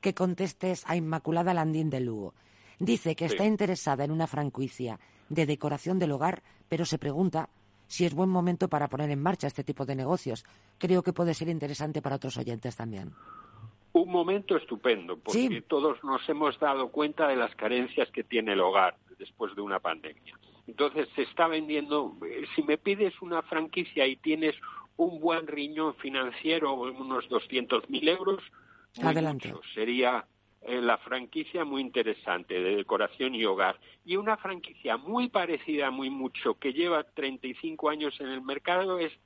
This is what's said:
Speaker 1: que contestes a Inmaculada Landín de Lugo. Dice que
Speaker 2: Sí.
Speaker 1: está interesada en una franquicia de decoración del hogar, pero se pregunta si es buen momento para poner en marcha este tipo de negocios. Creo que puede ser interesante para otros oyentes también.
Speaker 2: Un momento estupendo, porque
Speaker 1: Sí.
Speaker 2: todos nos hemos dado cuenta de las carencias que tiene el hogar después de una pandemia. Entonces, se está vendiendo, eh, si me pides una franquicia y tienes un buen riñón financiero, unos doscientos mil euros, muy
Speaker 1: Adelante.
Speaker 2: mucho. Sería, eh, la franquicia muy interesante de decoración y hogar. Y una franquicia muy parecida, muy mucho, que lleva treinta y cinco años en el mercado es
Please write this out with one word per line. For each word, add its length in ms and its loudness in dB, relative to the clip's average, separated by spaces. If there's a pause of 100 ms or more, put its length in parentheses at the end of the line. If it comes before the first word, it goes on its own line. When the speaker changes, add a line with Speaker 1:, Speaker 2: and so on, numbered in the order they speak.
Speaker 1:
que 140 0
contestes 720 0
a 100 0
Inmaculada 580 0
Landín 360 2
de 100 -2
Lugo. 340 -4 (440)
Dice 360 2
que 140 -2
Speaker 2:
Sí. 60 2
Speaker 1:
está 100 2
interesada 600 2
en 60 -2
una 160 0
franquicia 720 -4 (300)
de 180 2
decoración 520 0
del 140 2
hogar, 300 0 (260)
pero 160 0
se 140 -2
pregunta 500 0 (380)
si 200 0
es 80 0
buen 160 4
momento 380 2
para 200 0
poner 220 -2
en 120 0
marcha 260 0
este 160 -6
tipo 200 -4
de 120 -4
negocios. 480 -2 (340)
Creo 240 4
que 100 0
puede 220 2
ser 140 -4
interesante 520 -2
para 160 -2
otros 220 -4
oyentes 380 -4
también. 360 -8 (800)
Speaker 2:
Un 180 6
momento 460 2
estupendo, 640 0
porque 300 0
Speaker 1:
Sí. 200 -2
Speaker 2:
todos 360 2
nos 240 -2
hemos 320 0
dado 300 2
cuenta 360 0
de 100 4
las 200 0
carencias 560 0
que 100 -4
tiene 300 0
el 80 4
hogar 360 6 (220)
después 380 -8
de 60 -6
una 180 -2
pandemia. 580 -8 (300)
Entonces, 480 0
se 60 0
está 260 2
vendiendo, 760 -2
eh, 200 -6 (100)
si 80 2
me 160 2
pides 420 0
una 220 -2
franquicia 640 0
y 100 2
tienes 380 0 (420)
un 220 2
buen 300 2
riñón 480 -2
financiero, 800 0
unos 540 -4
doscientos 640 0
mil 180 0
euros, 320 0 (560)
muy 120 -2
Speaker 1:
Adelante. 440 0
Speaker 2:
mucho. 80 -12 (140)
Sería, 500 2 (380)
eh, 180 -2
la 180 4
franquicia 680 -4
muy 180 -2
interesante 760 -2
de 160 2
decoración 580 0
y 120 0
hogar. 340 2 (240)
Y 120 -2
una 200 0
franquicia 600 -6
muy 320 -2
parecida, 600 0
muy 200 -4
mucho, 500 -2
que 120 -2
lleva 300 0
treinta 460 -6
y 60 -8
cinco 360 -4
años 300 -4
en 80 -6
el 140 -6
mercado 580 0
es 100 -2 (160)